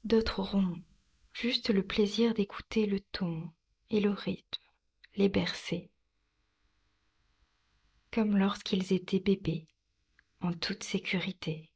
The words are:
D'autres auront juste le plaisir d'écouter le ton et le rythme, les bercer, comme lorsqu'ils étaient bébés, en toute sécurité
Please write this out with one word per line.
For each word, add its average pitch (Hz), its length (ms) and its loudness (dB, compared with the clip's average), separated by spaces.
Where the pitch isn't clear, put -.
D'autres 220 360 2
auront 190 420 0
juste 233 380 -2
le 196 160 4
plaisir 220 480 2
d'écouter 214 520 -2
le 196 140 0
ton 165 500 -6
et 214 100 2
le 202 100 4
rythme, - 520 -6
les 196 120 6
bercer, 175 640 -2
comme 214 260 2
lorsqu'ils 196 560 2
étaient 185 280 2
bébés, 165 480 0
en 175 120 0
toute 175 320 -6
sécurité 170 920 -4